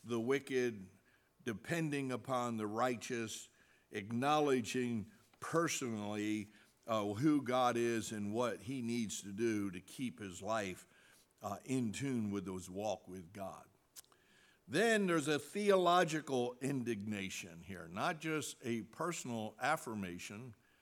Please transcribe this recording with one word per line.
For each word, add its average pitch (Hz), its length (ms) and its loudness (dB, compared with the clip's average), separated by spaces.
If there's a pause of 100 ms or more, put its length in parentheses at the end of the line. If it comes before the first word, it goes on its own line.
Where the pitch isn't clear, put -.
the 117 160 0
wicked, 123 680 0 (580)
depending 143 680 -2
upon 120 440 -2
the 107 120 0
righteous, 117 800 -2 (420)
acknowledging 123 1160 2 (340)
personally, 107 1120 0 (360)
uh, 110 180 2 (100)
who 143 280 4
God 123 340 4
is 117 360 2
and 104 200 -2
what 110 300 0
he 131 180 -6
needs 117 420 -2
to 101 100 -10
do 104 400 0
to 87 80 -8
keep - 400 -8
his 92 200 -10
life, 98 460 -2 (560)
uh, 101 220 -4
in 123 260 0
tune 113 400 -2
with 98 160 -2
his 92 240 -8
walk 98 380 -4
with 92 240 -12
God. 95 320 -10 (1040)
Then 208 400 4
there's 160 180 4
a 147 140 2
theological 175 1200 4
indignation 101 1080 -2
here, 85 260 -10
not 147 280 -2
just 156 420 -2
a 117 200 -2
personal 120 760 -6
affirmation, 110 960 -4 (260)